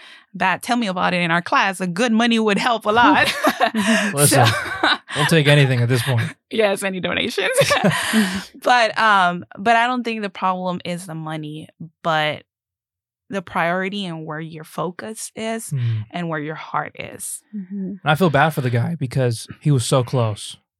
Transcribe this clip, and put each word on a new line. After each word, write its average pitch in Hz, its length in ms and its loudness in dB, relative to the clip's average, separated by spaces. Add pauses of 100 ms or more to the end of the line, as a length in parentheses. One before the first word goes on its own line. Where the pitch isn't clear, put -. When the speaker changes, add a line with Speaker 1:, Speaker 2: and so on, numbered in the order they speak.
(340)
Speaker 1:
bad. 180 280 0
Tell 240 140 -2
me 233 120 0
about 180 260 0
it 180 80 0
in 170 100 0
our 175 100 2
class. 208 380 0
A 185 80 -2
good 214 240 0
money 226 280 4
would 208 180 2
help 226 280 0
a 208 60 2
lot. 226 360 6
<laughs> - 160 -4 (160)
Speaker 2:
Mm-hmm. 214 560 2
Speaker 3:
Listen, 143 320 4
Speaker 1:
So - 500 0 (180)
Speaker 3:
we'll 147 120 0
take 156 200 4
anything 135 340 6
at 120 80 2
this 123 120 2
point. 120 200 0 (200)
Speaker 1:
<laughs> - 80 -20
Yes, 202 320 0
any 190 180 -4
donations. 185 520 -2 (320)
<laughs> 208 400 2
Speaker 3:
<laughs> 185 400 -6
Speaker 1:
But, 247 340 2
um, 190 480 2 (140)
but 226 160 2
I 233 100 4
don't 247 180 -2
think 226 200 -6
the 202 60 -4
problem 185 540 -4
is 175 220 -8
the 165 100 -12
money, 156 520 -10 (340)
but 151 420 -2 (840)
the 196 140 -6
priority 185 640 -4
and 160 200 -8
where 156 140 -8
your 160 240 -12
focus 180 720 -10
is 226 340 -8
Speaker 3:
Mm. 117 400 -4
Speaker 1:
and 170 200 -6
where 156 100 -4
your 151 160 -8
heart - 440 -8
is. - 440 -14 (120)
Speaker 2:
Mm-hmm. 190 200 -10
Speaker 3:
And 190 280 -8
I 151 120 2
feel 170 160 4
bad 139 200 4
for 147 100 -4
the 123 100 0
guy 151 240 0
because 127 500 -2 (160)
he 151 100 2
was 131 140 2
so 131 180 2
close. 113 540 -4 (220)